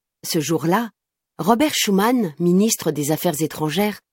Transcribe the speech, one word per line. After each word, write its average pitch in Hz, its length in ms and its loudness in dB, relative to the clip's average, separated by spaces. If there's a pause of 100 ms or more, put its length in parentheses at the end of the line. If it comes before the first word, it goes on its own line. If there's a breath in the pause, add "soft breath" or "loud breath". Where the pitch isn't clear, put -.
(280)
Ce 165 140 -2
jour-là, 165 480 0 (480)
Robert 233 380 2
Schuman, 208 640 0
ministre 180 520 2
des 147 200 -2
Affaires 156 300 -2
étrangères, 156 600 -2 (120)